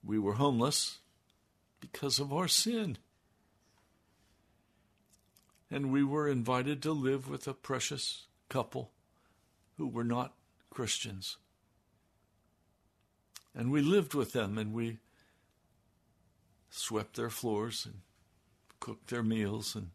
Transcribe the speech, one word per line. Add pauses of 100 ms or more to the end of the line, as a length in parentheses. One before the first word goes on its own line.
We
were
homeless (800)
because
of
our
sin. (2750)
And
we
were
invited
to
live
with
a
precious (200)
couple (840)
who
were
not (320)
Christians. (2250)
And
we
lived
with
them,
and
we (1700)
swept
their
floors
and (760)
cooked
their
meals
and